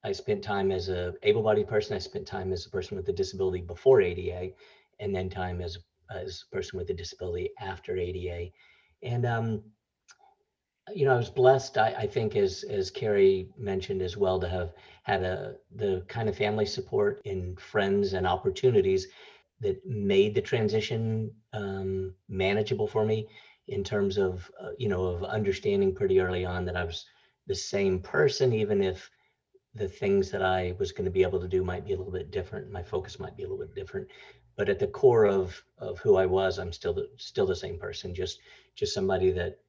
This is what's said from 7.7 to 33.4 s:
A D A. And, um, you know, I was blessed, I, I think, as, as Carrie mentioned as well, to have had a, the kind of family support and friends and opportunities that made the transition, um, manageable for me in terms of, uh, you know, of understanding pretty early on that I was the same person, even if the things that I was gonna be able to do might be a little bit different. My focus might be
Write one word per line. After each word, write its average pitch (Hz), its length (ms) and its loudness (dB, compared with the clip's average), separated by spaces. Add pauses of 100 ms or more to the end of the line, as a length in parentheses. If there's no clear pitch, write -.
A 90 160 -2
D 90 180 -6
A. 87 220 -8 (500)
And, 120 240 -2
um, 113 380 -2 (1300)
you 156 100 2
know, 131 100 6
I - 20 4
was 120 140 -2
blessed, 131 480 4
I, 110 200 4
I 110 80 -2
think, 107 300 -2
as, 95 260 2
as 98 300 -4
Carrie 98 560 4 (100)
mentioned 95 440 -4
as 90 140 -4
well, 92 220 2
to 90 100 -2
have 90 240 -4 (300)
had 95 220 0
a, - 300 -4 (200)
the 95 320 -2
kind 113 220 -2
of 95 80 -2
family 104 300 2
support - 580 0
and 90 360 -6
friends 98 520 0
and 92 120 -2
opportunities 95 840 2 (520)
that 101 260 -2
made 104 480 4
the - 60 4
transition, 110 880 0 (220)
um, 95 600 -4 (160)
manageable 101 600 0
for 110 160 2
me 110 240 0 (400)
in 98 160 -4
terms 101 340 0
of, 90 320 0 (100)
uh, 90 160 -10
you 117 120 -2
know, 92 160 2
of 90 180 -2
understanding 98 720 0
pretty 95 240 4
early 90 260 2
on 90 200 -4
that 90 120 -4
I 90 60 -2
was 85 240 -8 (400)
the 98 80 -2
same 95 460 0
person, - 520 2
even 104 300 2
if 92 260 -2 (680)
the 104 100 -2
things 98 460 2
that 95 100 -2
I 92 380 2
was 95 100 -2
gonna 92 200 -4
be 92 120 2
able 175 160 2
to - 80 -4
do 185 160 2
might 180 240 -4
be - 60 -4
a - 40 -2
little 190 160 -8
bit - 200 -8
different. - 400 -6
My 92 100 -8
focus - 380 -8
might - 160 -12
be - 80 -10